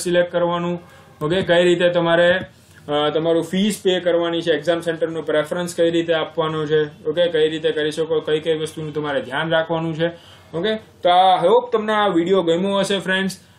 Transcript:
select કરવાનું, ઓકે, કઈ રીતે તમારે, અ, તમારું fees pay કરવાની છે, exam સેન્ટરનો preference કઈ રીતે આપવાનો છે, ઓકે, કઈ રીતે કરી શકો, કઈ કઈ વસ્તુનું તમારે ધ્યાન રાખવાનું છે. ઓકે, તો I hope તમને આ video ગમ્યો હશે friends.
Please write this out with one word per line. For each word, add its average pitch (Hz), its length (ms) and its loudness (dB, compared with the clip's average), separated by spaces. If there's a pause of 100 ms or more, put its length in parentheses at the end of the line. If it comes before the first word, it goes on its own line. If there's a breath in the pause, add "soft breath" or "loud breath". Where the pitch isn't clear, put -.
select 175 160 2
કરવાનું, 175 560 -2 (420 loud breath)
ઓકે, 165 200 -2
કઈ 170 220 4
રીતે 175 260 4
તમારે, 175 520 2 (460 soft breath)
અ, 147 220 0
તમારું 160 340 0
fees 190 400 -2
pay 185 160 2
કરવાની 170 420 0
છે, 165 100 0
exam 160 300 0
સેન્ટરનો 160 400 -4
preference 156 540 -2
કઈ 170 160 2
રીતે 170 220 0
આપવાનો 156 520 -4
છે, 151 180 2
ઓકે, 156 440 -2
કઈ 160 220 2
રીતે 156 220 -2
કરી 151 200 -2
શકો, 156 280 -2
કઈ 156 200 -2
કઈ 160 180 -2
વસ્તુનું 156 360 -8
તમારે 147 280 -4
ધ્યાન 139 280 -4
રાખવાનું 165 460 -2
છે. 165 420 -6 (160)
ઓકે, 202 220 -2
તો - 340 -4
I 180 380 6
hope 240 260 4
તમને 214 200 0
આ 208 140 2
video 180 360 2
ગમ્યો 180 340 0
હશે 196 220 -2
friends. 190 400 -2 (200 soft breath)